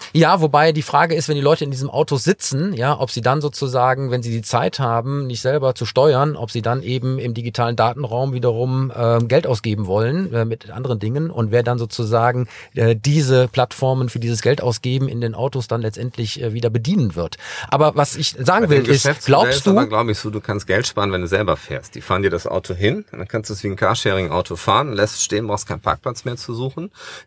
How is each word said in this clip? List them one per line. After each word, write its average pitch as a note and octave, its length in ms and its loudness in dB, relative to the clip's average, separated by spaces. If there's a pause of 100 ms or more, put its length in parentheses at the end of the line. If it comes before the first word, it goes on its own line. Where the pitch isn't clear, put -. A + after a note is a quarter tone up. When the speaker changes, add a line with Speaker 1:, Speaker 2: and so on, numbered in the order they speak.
(140)
Speaker 1:
Ja, E3 260 6
wobei D#3 320 4
die D3+ 100 0
Frage D#3+ 320 2
ist, D3+ 140 -2
wenn C#3 80 -2
die C#3+ 60 -2
Leute D3 240 2
in C#3+ 60 -4
diesem C3 180 -6
Auto D3 260 0
sitzen, C3 560 0
ja, B2+ 260 0
ob B2+ 140 -4
sie A#2+ 100 -6
dann C3+ 200 2
sozusagen, C3 680 0
wenn B2 120 -2
sie A#2 80 -6
die A2+ 120 -4
Zeit B2+ 360 0
haben, C3 480 -2
nicht A#2+ 140 -8
selber C3 340 0
zu A#2+ 100 -6
steuern, C3 520 4
ob A2+ 140 -8
sie A#2 100 -4
dann A#2+ 200 -2
eben C3 380 -2
im A#2 140 -4
digitalen A#2 420 -2
Datenraum B2 580 0
wiederum, B2 640 0
ähm, A#2 320 2
Geld C3+ 180 4
ausgeben G#2+ 420 -2
wollen, A#2 460 0
äh, A2+ 120 0
mit A2+ 240 -8
anderen B2 300 -4
Dingen C3+ 300 -2
und A2 220 -2
wer A#2+ 120 4
dann B2 140 0
sozusagen, A#2 720 0 (260)
äh, A#2 220 4
diese C3 540 4
Plattformen C3 580 0
für A#2 120 -6
dieses A#2 220 -2
Geld C#3 200 2
ausgeben B2+ 480 0
in A#2+ 100 -6
den A2+ 160 -4
Autos B2+ 320 -4
dann A#2 140 -2
letztendlich, A2 600 -6
äh, A2+ 120 -4
wieder A#2 160 0
bedienen A#2+ 460 0
wird. E2+ 200 -6 (320)
Aber D3 300 4
was C#3+ 180 2
ich D#3+ 240 -4
sagen F#3 280 4
Speaker 2:
Bei - 20 4
Speaker 1:
will, C#3 140 6
Speaker 2:
dem A#2+ 100 4
Speaker 1:
ist, C3 100 4
Speaker 2:
Geschäftsmodell C#3+ 400 4
Speaker 1:
glaubst C3 160 2
Speaker 2:
ist E3 80 -2
aber, G3 140 6
Speaker 1:
du C3 80 0
Speaker 2:
glaub A2 180 2
ich, G#2+ 100 0
so, A2 120 -6
du G#2 100 -6
kannst G2+ 260 -4
Geld G2+ 220 0
sparen, G2+ 240 -2
wenn F#2 80 0
du F2 80 -4
selber F#2 300 0
fährst. - 380 -10
Die B1 60 -14
fahren F#2+ 200 -2
dir G2 80 2
das E2+ 180 -4
Auto F#2 260 -4
hin, A2 380 0
dann - 160 -10
kannst A2 220 -6
du G#2+ 40 -8
es G#2 120 -10
wie - 20 -4
ein F#2+ 80 -4
Carsharing-Auto F#2 800 0
fahren, B2 380 0
lässt G#2 220 -4
es - 100 -2
stehen, G#2 160 -2
brauchst G#2 260 -4
keinen - 140 -8
Parkplatz - 420 -6
mehr A#2+ 120 -6
zu - 180 -10
suchen, C3+ 380 -8 (360)